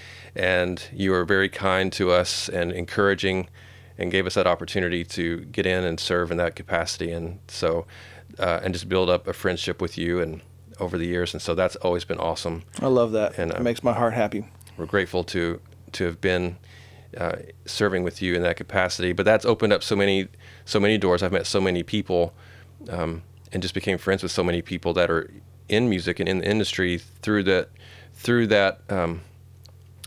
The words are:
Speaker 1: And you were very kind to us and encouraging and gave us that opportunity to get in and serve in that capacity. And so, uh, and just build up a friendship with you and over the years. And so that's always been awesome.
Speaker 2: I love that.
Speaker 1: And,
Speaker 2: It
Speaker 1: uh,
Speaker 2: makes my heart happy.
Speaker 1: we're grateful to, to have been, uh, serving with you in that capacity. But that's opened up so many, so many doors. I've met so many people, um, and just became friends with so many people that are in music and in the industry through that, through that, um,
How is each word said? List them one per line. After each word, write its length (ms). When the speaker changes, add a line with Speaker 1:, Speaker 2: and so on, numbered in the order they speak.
Speaker 1:
And 440
you 180
were 140
very 240
kind 460
to 180
us 360
and 220
encouraging 800
and 140
gave 120
us 100
that 120
opportunity 600
to 400
get 200
in 160
and 160
serve 320
in 60
that 180
capacity. 560
And 380
so, 380
uh, 240
and 100
just 160
build 220
up 160
a 60
friendship 480
with 180
you 220
and 220
over 180
the 100
years. 280
And 80
so 140
that's 200
always 280
been 140
awesome. 440
Speaker 2:
I 60
love 260
that. 240
Speaker 1:
And, 140
Speaker 2:
It 80
Speaker 1:
uh, 60
Speaker 2:
makes 180
my 120
heart 200
happy. 300
Speaker 1:
we're 100
grateful 380
to, 360
to 120
have 160
been, 360
uh, 140
serving 380
with 180
you 140
in 60
that 140
capacity. 560
But 140
that's 180
opened 280
up 100
so 140
many, 320
so 140
many 180
doors. 280
I've 80
met 160
so 120
many 220
people, 500
um, 340
and 80
just 140
became 240
friends 240
with 80
so 140
many 180
people 320
that 160
are 180
in 200
music 300
and 100
in 100
the 100
industry 500
through 460
that, 240
through 320
that, 420
um, 320